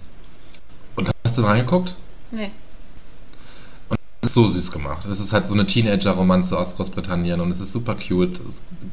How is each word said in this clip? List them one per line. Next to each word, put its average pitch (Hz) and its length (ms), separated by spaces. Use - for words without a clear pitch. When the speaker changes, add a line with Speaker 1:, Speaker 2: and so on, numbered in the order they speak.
Speaker 1:
und - 140
hast 120 140
du 120 40
reingeguckt? 127 520
Speaker 2:
Nee. 214 200
Speaker 1:
Und - 100
es 120 80
ist - 60
so 110 160
süß 87 200
gemacht. 78 400
Es 95 80
ist 98 140
halt 98 140
so 98 80
eine 104 120
Teenager-Romanze 92 920
aus 90 180
Großbritannien 87 640
und 87 120
es 92 80
ist 98 120
super 117 220
cute. 90 440
Es - 160